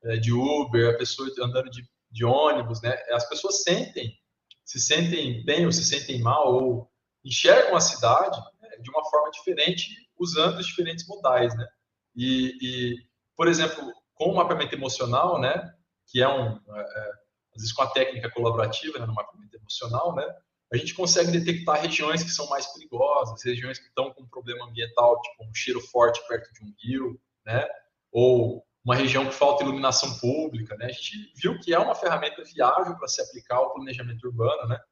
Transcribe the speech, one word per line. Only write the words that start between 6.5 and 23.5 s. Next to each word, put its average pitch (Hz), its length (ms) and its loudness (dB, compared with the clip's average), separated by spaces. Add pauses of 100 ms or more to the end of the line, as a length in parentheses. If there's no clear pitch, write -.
ou 127 380 0 (320)
enxergam 180 540 6
a 156 40 6
cidade, 139 580 2 (220)
né, - 80 -20 (120)
de 120 100 -16
uma 151 200 -2
forma 151 200 2
diferente 170 580 -2 (300)
usando 170 400 0
os - 80 -6
diferentes 165 400 -6
modais, 123 480 2
né? 113 120 -6 (500)
E, 131 460 -2
e, 123 320 -4 (420)
por 165 100 2
exemplo, 160 460 0 (220)
com 170 160 0
o 196 60 0
mapeamento 165 380 0
emocional, 135 640 0
né, 139 320 -2 (400)
que 123 120 0
é 131 60 6
um, 123 280 0 (180)
é, 104 60 -10
é, 104 300 -8 (440)
às 107 80 -14
vezes 113 100 -4
com 139 100 0
a 127 80 0
técnica 123 400 -2
colaborativa, 117 680 -2
né, 117 80 -8
no 113 80 -6
mapeamento - 420 -10
emocional, 131 580 -4
né, 139 120 -4 (460)
a 120 40 -2
gente - 180 -4
consegue 175 360 2
detectar 170 500 0
regiões 160 420 0
que 170 80 -6
são 147 180 -6
mais 139 180 -4
perigosas, 135 800 -2
regiões 123 340 -6